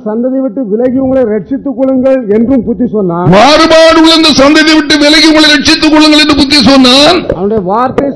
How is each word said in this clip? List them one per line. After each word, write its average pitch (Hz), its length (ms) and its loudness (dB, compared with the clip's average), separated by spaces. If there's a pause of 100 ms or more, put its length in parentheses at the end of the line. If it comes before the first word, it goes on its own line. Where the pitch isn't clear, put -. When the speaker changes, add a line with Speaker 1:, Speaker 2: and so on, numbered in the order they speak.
Speaker 1:
சந்ததியை 247 360 -4
விட்டு 254 280 -6
விலகி 240 300 -2
உங்களை 262 240 -2
ரட்சித்துக் 226 540 -6
கொள்ளுங்கள் 262 520 0
என்றும் 226 360 0
புத்தி 233 220 -4
சொன்னார். 180 420 -4
Speaker 2:
மாறுபாடுள்ள 320 880 4
இந்த 320 120 0
சந்ததியை 302 460 2
விட்டு 302 240 0
விலகி 302 280 2
உங்களை 311 240 2
ரட்சித்துக் 302 400 0
கொள்ளுங்கள் 302 300 2
என்று 302 140 0
புத்தி 285 280 0
சொன்னான். 277 640 2
Speaker 1:
அவனுடைய 202 340 -4
வார்த்தை 247 540 -4